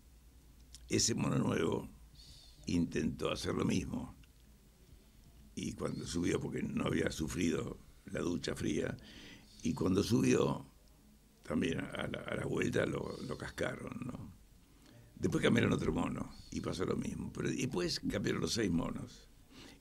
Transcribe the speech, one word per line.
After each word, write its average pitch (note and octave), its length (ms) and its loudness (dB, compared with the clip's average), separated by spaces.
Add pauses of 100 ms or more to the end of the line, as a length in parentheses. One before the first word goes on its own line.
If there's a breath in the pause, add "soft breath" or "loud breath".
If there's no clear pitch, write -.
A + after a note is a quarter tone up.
(880)
Ese A2 280 4
mono - 240 2
nuevo - 500 2 (760 loud breath)
intentó E2 640 2
hacer - 240 -2
lo - 100 2
mismo. - 500 0 (1400)
Y - 180 -4
cuando - 320 -4
subió, E2+ 340 2
porque - 220 -4
no - 240 -2
había - 260 2
sufrido D#2+ 680 0 (260)
la - 140 -4
ducha E2 360 -2
fría, - 400 -2 (680 loud breath)
y - 100 2
cuando F#2+ 300 4
subió, A#2+ 640 4 (760)
también - 360 0
a - 280 -4
la, - 120 -6
a - 160 -4
la - 100 -2
vuelta - 400 2
lo, - 320 -4 (100)
lo - 100 -4
cascaron, - 680 -6
¿no? - 260 -10 (840 loud breath)
Después - 280 2
cambiaron G#2+ 300 6
otro - 180 2
mono - 380 -2 (220)
y E2+ 100 -4
pasó F2 240 -2
lo - 100 2
mismo. - 380 -4
Pero - 160 -2
después - 520 -2
cambiaron - 400 0
los - 120 0
seis G#2+ 160 2
monos. - 580 -2 (540 loud breath)